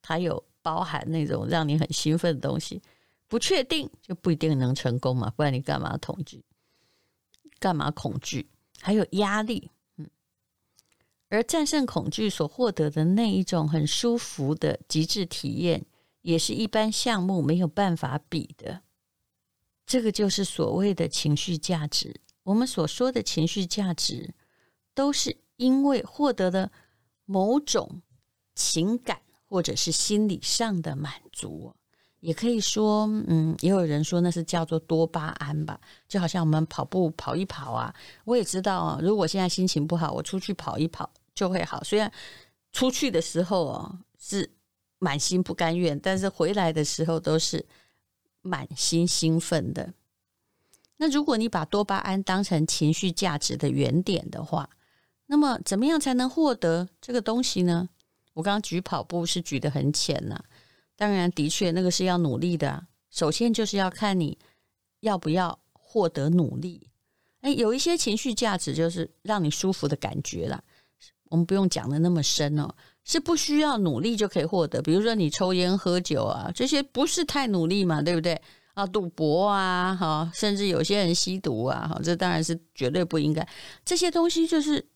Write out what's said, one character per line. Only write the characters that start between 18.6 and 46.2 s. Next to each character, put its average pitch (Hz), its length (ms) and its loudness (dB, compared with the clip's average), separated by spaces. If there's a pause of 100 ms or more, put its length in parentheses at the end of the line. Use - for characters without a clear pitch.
这 254 160 2
个 220 100 2
就 208 180 2
是 196 140 0
所 - 300 -2
谓 196 200 2
的 165 140 0
情 147 300 0
绪 170 200 -2
价 151 300 -2
值。 - 320 -4 (240)
我 190 100 0
们 233 140 4
所 165 200 -2
说 254 240 0
的 247 100 -2
情 165 260 0
绪 190 180 -2
价 180 280 -2
值， - 400 -4 (600)
都 277 180 2
是 - 240 -2 (200)
因 262 260 4
为 277 200 4
获 285 300 0
得 185 160 2
了 190 220 0 (540)
某 196 340 2
种 - 420 -2 (540)
情 196 420 0
感 - 240 -6 (260)
或 185 140 0
者 - 140 -4
是 - 160 -2
心 208 360 2
理 185 140 -2
上 208 400 -2
的 156 140 -6
满 143 180 -8 (180)
足。 85 400 -12 (480)
也 165 120 -4
可 220 160 -2
以 233 120 2
说， 214 480 2 (200)
嗯， 160 340 2
也 175 80 2
有 190 140 4
人 151 200 2
说 175 180 2
那 175 80 4
是 170 140 -2
叫 165 200 -2
做 160 140 -2
多 160 300 2
巴 156 220 -4 (100)
胺 151 260 -4
吧， - 140 -10 (280)
就 196 120 0
好 170 80 2
像 170 180 0
我 - 20 4
们 156 200 4
跑 - 180 -4
步 180 320 0
跑 - 180 -6
一 180 80 -2
跑 131 280 -10
啊， 117 220 -4 (320)
我 240 120 2
也 220 60 2
知 185 180 -4
道 190 180 0
啊， 160 220 -2
如 196 140 2
果 190 100 2
现 190 160 0
在 180 80 2
心 185 180 0
情 156 200 0
不 170 100 0
好， 160 140 -2
我 - 100 -4
出 190 180 -6
去 196 140 -6
跑 - 240 -6
一 156 100 0
跑 - 240 -8 (220)
就 185 160 0
会 180 160 0
好。 - 180 -8
虽 - 140 0
然 214 140 0 (600)
出 254 200 2
去 262 180 0
的 170 100 2
时 165 220 -2
候 180 240 2
啊， 180 340 -8 (200)
是 - 280 -4 (520)
满 147 200 0
心 180 220 2
不 175 100 -2
甘 170 240 0
愿， 160 240 0
但 190 180 0
是 190 120 0